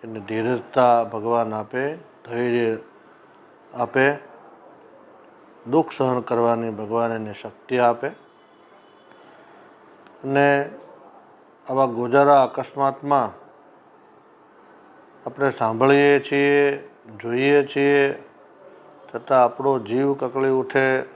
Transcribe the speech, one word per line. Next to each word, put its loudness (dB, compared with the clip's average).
એને -12
ધીરજતા 0
ભગવાન -2
આપે, -8
ધૈર્ય -4
આપે, 0
દુઃખ 0
સહન 0
કરવાની 0
ભગવાન -4
એને -8
શક્તિ -8
આપે. 0
અને 2
આવા 2
ગોજારા 4
અકસ્માતમાં -2
આપણે -2
સાંભળીએ 4
છીએ, 0
જોઈએ 2
છીએ, 0
છતાં 2
આપણો 0
જીવ -2
કકળી -2
ઉઠે 0